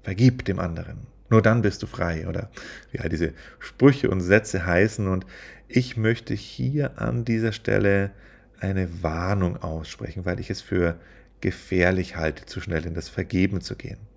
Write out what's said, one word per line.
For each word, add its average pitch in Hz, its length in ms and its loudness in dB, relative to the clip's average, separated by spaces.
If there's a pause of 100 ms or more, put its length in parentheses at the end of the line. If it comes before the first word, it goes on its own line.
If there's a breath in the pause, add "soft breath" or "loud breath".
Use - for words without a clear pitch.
Vergib 123 420 4
dem 92 120 0
anderen, 85 480 -6 (240)
nur 113 120 8
dann 113 220 4
bist 101 200 0
du - 20 -4
frei, 85 440 -4
oder 87 200 -6 (420 loud breath)
wie - 80 -8
all - 100 -4
diese 78 240 0 (260 loud breath)
Sprüche - 500 4
und 95 120 0
Sätze 92 440 2
heißen. 98 440 2
Und 92 160 -2 (420 loud breath)
ich 127 300 0
möchte 110 360 0
hier 131 640 -4
an 117 280 -4
dieser 113 260 0
Stelle 101 600 2 (460 loud breath)
eine 92 460 -2
Warnung 87 540 0
aussprechen, - 680 -8
weil 90 160 -2
ich 98 100 -10
es 95 120 -6
für 87 360 0 (440 loud breath)
gefährlich 92 760 0
halte, 80 300 -4
zu - 160 -10
schnell 80 240 -4
in 85 80 -6
das 82 160 -8
Vergeben 95 500 0
zu - 160 -10
gehen. - 240 -12 (180)